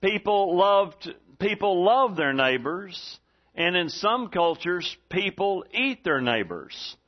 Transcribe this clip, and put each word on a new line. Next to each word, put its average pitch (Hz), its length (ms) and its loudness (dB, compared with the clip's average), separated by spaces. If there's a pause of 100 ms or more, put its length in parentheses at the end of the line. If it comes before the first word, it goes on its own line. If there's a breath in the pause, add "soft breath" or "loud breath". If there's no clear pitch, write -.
people 196 560 0
loved, 196 560 2 (260)
people 202 460 0
love 233 320 4
their 143 160 2
neighbors, 135 840 -2 (360)
and 175 220 0
in 170 100 0
some 226 400 -2
cultures, 170 720 -2 (120)
people 196 540 -2 (100)
eat 254 300 -4
their 151 160 2
neighbors? 104 800 -4 (100)